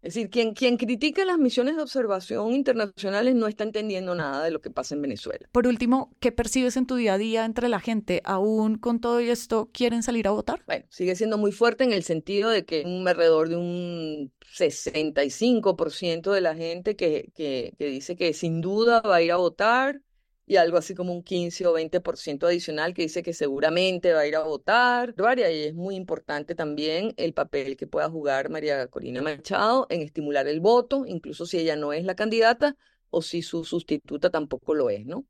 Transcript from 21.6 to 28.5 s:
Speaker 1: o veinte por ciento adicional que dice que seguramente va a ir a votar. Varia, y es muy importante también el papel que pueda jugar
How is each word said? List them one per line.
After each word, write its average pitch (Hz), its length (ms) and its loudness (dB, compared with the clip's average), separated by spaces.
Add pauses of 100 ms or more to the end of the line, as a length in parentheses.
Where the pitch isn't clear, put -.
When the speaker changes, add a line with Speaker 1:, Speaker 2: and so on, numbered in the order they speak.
Speaker 1:
o 170 60 4
veinte 160 280 0
por 175 180 -6
ciento 151 300 -2
adicional 170 440 -2
que 180 100 -4
dice 165 200 -4
que 170 100 -6
seguramente 165 800 2
va 156 80 4
a 147 60 4
ir 151 80 -2
a 156 80 0
votar. 240 720 2
Varia, 226 380 2
y 156 100 -2
es 151 120 -4
muy 185 200 -6
importante 160 600 -6
también 156 600 -2
el 165 160 -2
papel 135 440 -4
que 147 100 -10
pueda 156 240 -2
jugar 143 400 -2